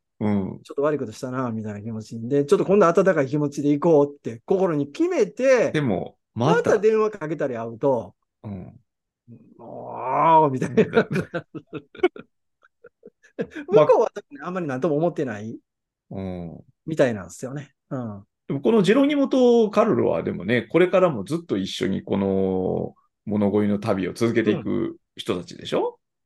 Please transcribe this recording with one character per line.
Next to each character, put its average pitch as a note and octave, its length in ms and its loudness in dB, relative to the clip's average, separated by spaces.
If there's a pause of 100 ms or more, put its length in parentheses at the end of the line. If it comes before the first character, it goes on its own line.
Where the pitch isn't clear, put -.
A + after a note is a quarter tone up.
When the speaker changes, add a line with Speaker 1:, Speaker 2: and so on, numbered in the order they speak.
(200)
Speaker 1:
う G#2+ 100 0
ん。 G2+ 340 -2
Speaker 2:
ち - 80 -20
ょ - 20 -18
っ - 20 -18
と C#3 80 -2
悪 D3+ 140 0
い - 20 -10
こ B2+ 60 -6
と G#2+ 60 -10
し - 80 -18
た B2+ 120 -8
な、 B2+ 200 -4
み A2 120 -6
た G#2+ 80 -8
い - 20 -10
な G#2 80 -12
気 A#2 100 -10
持 A2 120 -8
ち A2+ 180 -14
で、 C#3+ 240 0
ち C#3+ 80 2
ょ - 20 8
っ F3 40 4
と D3+ 60 0
今 F#3+ 120 4
度 F3+ 100 6
温 F3+ 280 4
か C#3+ 80 2
い C3 40 -2
気 C#3 100 -4
持 D3 120 -2
ち C#3+ 140 -6
で C#3+ 80 2
行 C#3+ 100 0
こ D#3 220 6
う C#3+ 100 -2
っ - 80 -20
て A#2 240 -10
心 F#3 300 0
に C#3+ 160 -4
決 E4+ 180 -2
め D4 160 0
て、 A#3+ 460 2
Speaker 1:
で D3+ 100 -2
も、 G2+ 340 -4 (200)
ま B2 160 2
た。 - 60 6
Speaker 2:
ま - 60 0
た A3 160 2
電 A3 200 2
話 G#3+ 100 0
か D#3 180 -8
け D#3+ 80 -6
た D3 120 -4
り A#2+ 100 -6
会 A#2 100 -8
う A#2 120 -12
と、 A#2 360 0 (280)
Speaker 1:
う A2+ 40 -14
ん。 F#2 320 -12 (800)
Speaker 2:
「も B2 880 0
う」 C3+ 60 0
み B2+ 60 -4
た - 80 -4
い B2 80 -10
な。 G#3+ 80 6
Speaker 1:
う - 20 2
ん。 - 20 -2 (200)
Speaker 2:
<laughs> - 20 -20 (2500)
向 F4+ 200 6
こ A4+ 100 6
う B3 40 4
は - 100 0 (320)
あ E3+ 60 -8
ん F3+ 40 -8
ま F#3 60 -6
り E3 80 -4
何 C3 140 -4
と F3 80 0
も C#3+ 80 0
思 E3 120 2
っ D#3 40 -2
て D3+ 120 -4
な G#2+ 140 -6
い A2+ 180 -12 (540)
Speaker 1:
う G2 100 -8
ん。 F2+ 420 -10 (220)
Speaker 2:
み D#3+ 100 -8
た D3 120 4
い A#2 60 0
な G2 80 -8
ん E2+ 40 -14
で E2 60 -18
す - 140 -12
よ B2 80 -12
ね。 C#3+ 200 -14 (160)
う C#3+ 80 -6
ん。 G#2 260 -10 (240)
Speaker 1:
で - 60 -6
も C#3 80 -4
こ A3+ 120 2
の G#3+ 100 4
ジ F3 100 4
ェ - 20 4
ロ C#4 100 4
ニ D4 100 0
モ C#4 120 2
と A#3+ 440 4
カ G#3+ 140 4
ル F3+ 100 2
ロ G#2+ 140 2
は E2+ 120 0
で G2 100 -4
も E2+ 140 -8
ね、 A#2 180 2
こ - 160 2
れ F3+ 80 6
か F#3 120 2
ら F3+ 100 4
も G#2+ 140 -4
ず D3+ 140 -4
っ - 20 -8
と B2+ 180 -4
一 F#2+ 100 -2
緒 - 200 -4
に G2 160 -2
こ G#2 140 -2
の F#2 760 0 (320)
物 G#2 260 0
乞 G#2 140 2
い - 20 0
の G2+ 120 0
旅 G2 280 -2
を F2 60 -6
続 A#2 200 0
け A2+ 100 2
て G#2+ 80 2
い F2+ 100 -2
く G2 360 -4 (180)
人 G2 240 -6
た F2 60 -10
ち - 120 -18
で - 80 -16
し - 80 -6
ょ？ A#4+ 260 -2 (260)